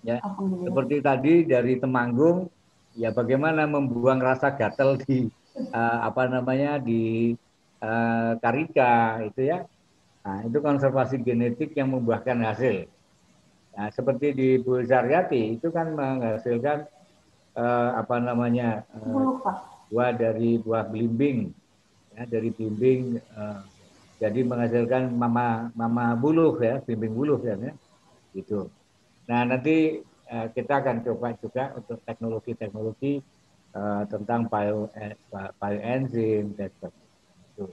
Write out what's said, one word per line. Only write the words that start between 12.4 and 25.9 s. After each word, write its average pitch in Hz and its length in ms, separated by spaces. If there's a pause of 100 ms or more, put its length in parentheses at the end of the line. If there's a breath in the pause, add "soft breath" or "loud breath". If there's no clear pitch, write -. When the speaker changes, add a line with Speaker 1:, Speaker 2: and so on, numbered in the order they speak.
Speaker 1:
hasil. 107 480 (800)
Nah, 104 160
seperti 135 480
di 131 120 (120)
Bu 127 240
Zaryati 123 720
itu 165 160
kan 165 240
menghasilkan, 131 920 (680)
eh, 120 400
apa 113 240
namanya, 120 640 (120)
eh, 110 160
Speaker 2:
Buluh, 262 280
Pak. - 520
Speaker 1:
buah 120 200
dari 117 480
buah 110 280
belimbing, 117 640 (640)
ya, 117 120
dari 113 240
belimbing, 120 640
eh, 104 440 (600)
jadi 110 240
menghasilkan 120 680
mama, 120 640
mama 117 400